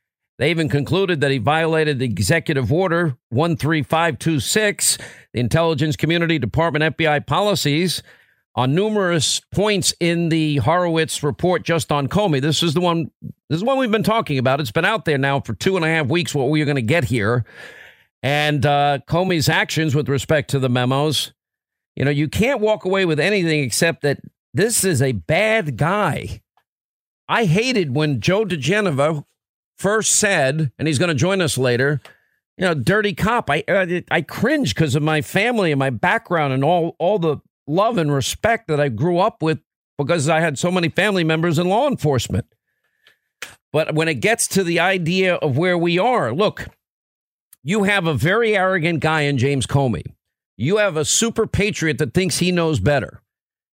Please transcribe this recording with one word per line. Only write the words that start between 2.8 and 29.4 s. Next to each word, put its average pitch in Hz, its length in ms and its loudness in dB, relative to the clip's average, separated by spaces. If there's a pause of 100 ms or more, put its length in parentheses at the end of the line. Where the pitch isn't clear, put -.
one 156 260 0
three 151 260 0
five 160 360 0
two 160 200 0
six, - 600 0 (340)
the - 80 -4
Intelligence 156 560 0
Community 165 420 0
Department 147 440 0
F 156 160 0
B 160 80 0
I 147 140 2
policies, 165 800 0 (540)
on 127 180 2
numerous 190 640 0 (120)
points 202 480 0
in 170 280 0
the 156 280 0
Horowitz 160 680 0
report 156 400 -2
just 165 300 -2
on 143 160 0
Comey. 170 320 2
This 151 240 0
is 160 100 0
the 175 60 0
one, 165 300 0 (380)
this 151 80 -2
is 180 60 -4
one 269 160 0
we've 247 140 0
been 214 100 2
talking 190 360 0
about. 131 220 2
It's 127 120 -6
been 165 120 0
out 202 200 -2
there 147 140 0
now 139 220 0
for 110 140 -8
two 190 220 0
and 165 80 0
a 156 40 0
half 160 200 0
weeks, 139 260 -2
what 139 160 0
we 156 100 2
are 147 60 0
gonna 139 160 0
get 139 220 0
here. 117 400 0 (800)
And, 147 420 0
uh, 143 400 2
Comey's 170 420 0
actions 160 460 0
with 147 140 0
respect 143 420 0
to 139 80 0
the 131 100 0
memos, 127 640 0 (640)
you - 100 -2
know, 143 60 2
you 147 180 0
can't 240 320 0
walk 214 240 0
away 190 200 0
with 156 160 2
anything 165 420 2
except 156 400 0
that 143 160 0 (340)
this 208 320 0
is 165 160 2
a 135 120 2
bad 160 640 0
guy. 175 640 -2 (840)
I 220 160 0
hated 190 500 2
when 147 260 0
Joe 190 240 0
diGenova 160 800 0 (540)